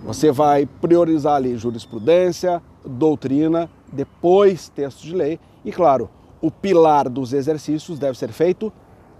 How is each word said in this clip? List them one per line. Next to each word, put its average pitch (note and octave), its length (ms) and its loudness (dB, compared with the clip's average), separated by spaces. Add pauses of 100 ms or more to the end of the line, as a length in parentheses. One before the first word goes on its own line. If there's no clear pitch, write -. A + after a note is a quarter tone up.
Você D3 280 0
vai C#3+ 340 2
priorizar D#3+ 680 0
ali B2+ 200 -2
jurisprudência, D#3 1080 -2 (200)
doutrina, D3+ 880 -2 (240)
depois F3+ 760 2
texto C#3 340 -10
de D#3 100 -14
lei D#3+ 260 -4 (240)
e, G#3 80 -12
claro, C3+ 380 2 (320)
o - 80 -2
pilar D#3+ 580 4
dos B2+ 240 -6
exercícios D3+ 680 -4
deve C3+ 180 -4
ser A#2+ 140 -8
feito F#3 420 -2 (460)